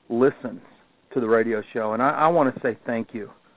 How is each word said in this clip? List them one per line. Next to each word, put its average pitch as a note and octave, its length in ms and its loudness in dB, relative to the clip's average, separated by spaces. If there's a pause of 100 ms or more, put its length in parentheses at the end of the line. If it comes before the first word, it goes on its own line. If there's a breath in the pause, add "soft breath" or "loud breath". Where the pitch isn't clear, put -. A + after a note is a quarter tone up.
listens A#2 540 0 (520)
to C3+ 60 -2
the A2+ 80 0
radio A2+ 340 2 (100)
show, A2 200 -4
and A2+ 100 -2
I, C#3 80 2
I D3+ 160 2
wanna D#3 340 2
say A2+ 160 -4 (100)
thank A2+ 280 -6
you, G#2 160 -10 (260 soft breath)